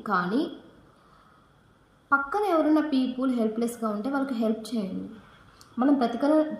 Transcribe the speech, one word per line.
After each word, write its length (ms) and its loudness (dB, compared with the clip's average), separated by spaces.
కానీ 440 0
పక్కన 340 0
ఎవరైనా 360 4
పీపుల్ 500 0
హెల్ప్‌లెస్‌గా 580 -2
ఉంటే 200 -4
వాళ్ళకి 240 -2
హెల్ప్ 420 -2
చేయండి. 340 -6
మనం 140 4
బ్రతికన-, 560 2